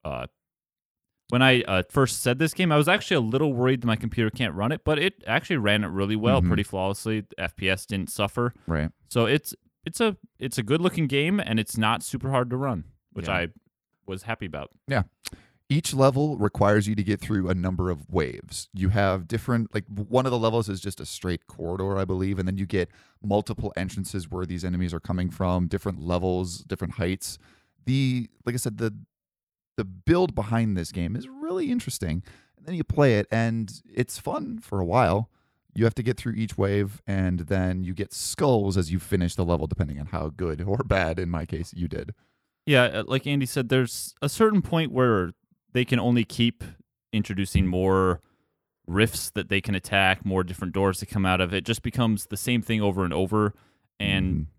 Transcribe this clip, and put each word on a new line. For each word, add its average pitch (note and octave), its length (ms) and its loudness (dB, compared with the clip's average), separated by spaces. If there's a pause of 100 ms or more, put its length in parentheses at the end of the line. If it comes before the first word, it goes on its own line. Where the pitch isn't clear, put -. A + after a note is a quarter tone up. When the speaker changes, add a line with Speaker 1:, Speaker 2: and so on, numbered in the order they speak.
Speaker 1:
uh, B1+ 240 -8 (1000)
when B2 120 4
I, B2+ 200 8
uh, F#2 280 2
first - 320 2
said B2+ 180 2
this D#3+ 140 0
game, F#3 180 0
I D3 60 4
was D3+ 120 4
actually F#3+ 280 2
a C3 40 4
little C3+ 320 0
worried B2+ 280 2
that A#2+ 60 -2
my A2+ 80 4
computer A2 340 -2
can't G#2+ 260 -4
run G#2+ 180 0
it, - 100 -8
but D3+ 160 0
it F3+ 280 -2
actually C#3 300 0
ran G#2+ 280 2
it - 20 -4
really G2 300 0
well, G#2 220 4
Speaker 2:
Mm-hmm. F2 100 4
Speaker 1:
pretty G2+ 140 4
flawlessly. G2 580 -2
The - 180 -16
F F2+ 160 -4
P F#2+ 140 0
S F#2+ 160 0
didn't G2 240 -4
suffer. A#2+ 440 -2 (120)
Speaker 2:
Right. D#2 260 0 (180)
Speaker 1:
So A#2 160 2
it's, C3+ 280 0 (320)
it's D#3+ 160 -6
a, G#3+ 160 0 (220)
it's B2+ 180 -6
a B2 60 -2
good C#3 180 2
looking F3+ 260 2
game, D3 320 2
and A2+ 220 0
it's - 160 -4
not A2 260 2
super B2+ 280 -6
hard B2 180 2
to B2+ 80 -4
run, B2+ 280 -4 (280)
which - 140 -8
Speaker 2:
Yeah. F#2+ 80 0
Speaker 1:
I F2 120 0 (580)
was F#2+ 180 -8
happy A2+ 240 -6
about. D2 240 -10 (160)
Speaker 2:
Yeah. B2+ 160 0 (680)
Each D3 240 0
level C3+ 440 4
requires G#2 500 2
you G#2+ 80 0
to G#2 80 0
get G2+ 160 0
through F#2+ 300 0
a F#2 40 2
number F#2 360 0
of D#2 200 -6
waves. C#2+ 640 -4
You F#2+ 140 0
have F#2+ 400 2
different, A#2 460 -2
like, G#2 160 -4
w-, G2+ 180 -8
one B2+ 180 2
of C3 60 0
the A#2+ 80 0
levels A2+ 300 2
is F#2+ 100 -4
just G2 220 -8
a - 40 -12
straight - 400 -4
corridor, F#2+ 520 -4
I F#2+ 80 0
believe, F#2+ 340 -2
and F#2 80 0
then F#2+ 100 -2
you G2 80 -2
get F2+ 240 -2 (320)
multiple G#2 540 -2
entrances F#2+ 560 -6
where F#2 140 -4
these F2 180 -6
enemies F2+ 300 -2
are E2+ 80 -6
coming F2+ 280 -2
from, F2+ 380 0
different F#2+ 340 -4
levels, F2+ 580 0
different F2+ 340 -8
heights. - 440 -4 (460)
The, B2+ 460 0 (160)
like A#2+ 100 -2
I B2 40 -2
said, A2 180 -6
the, A2 180 -2 (800)
the A2+ 80 -2
build C#3+ 500 2
behind A2 440 0
this E2 160 -4
game F2 240 -4
is B3+ 100 -8
really D#4 420 -6
interesting. G2 540 -2 (340)
And - 80 -20
then E3+ 100 -8
you E3 100 -2
play C#3 340 4
it, G2+ 100 -2
and A2+ 400 0 (240)
it's - 240 -4
fun A3+ 420 -8
for G2 200 -6
a F2+ 60 0
while. G2+ 440 2 (460)
You G#2+ 80 2
have A2+ 120 2
to B2+ 80 -6
get A#2 120 -2
through A#2 200 -6
each A2 220 -4
wave, G2+ 480 0
and F#2 360 0
then F#2 420 0
you F2+ 100 -4
get G2 200 -6
skulls G#2 640 2
as E2 120 0
you F2+ 100 0
finish F2 360 0
the F#2+ 80 -2
level, E2+ 240 0
depending D2 320 -4
on D2 60 -8
how D#2 240 -6
good D#2+ 320 -6
or G2 160 -2
bad, F2 420 0
in F2 100 -2
my D#2+ 160 -2
case, - 300 -8
you E2+ 140 -4
did. - 240 -8 (520)
Speaker 1:
Yeah, C3+ 180 6
uh, G#2+ 220 0
like C3 220 -2
Andy C#3+ 180 0
said, B2 220 -2
there's C3 540 0
a C#3+ 80 -2
certain G#3+ 320 4
point E3 320 -2
where A2 380 2 (420)
they B2 120 2
can B2 140 0
only A#2+ 240 2
keep - 400 0 (500)
introducing G2 540 0
more F#2 540 2 (640)
rifts G2+ 440 0
that - 180 -4
they G2 120 2
can G#2 140 -2
attack, F#2+ 500 2
more F#2 180 2
different F2 300 -6
doors F#2+ 260 2
to G2 60 -8
come G2 200 0
out F#2 160 4
of. F2+ 120 0
It F#2+ 120 -2
just A#2 180 -2
becomes A2+ 440 0
the G#2+ 100 -8
same B2 240 0
thing A2 200 0
over G2 220 2
and E2+ 100 0
over. G2+ 400 2 (460)
And F#2+ 340 0
Speaker 2:
Mm-hmm. D2+ 100 -2 (160)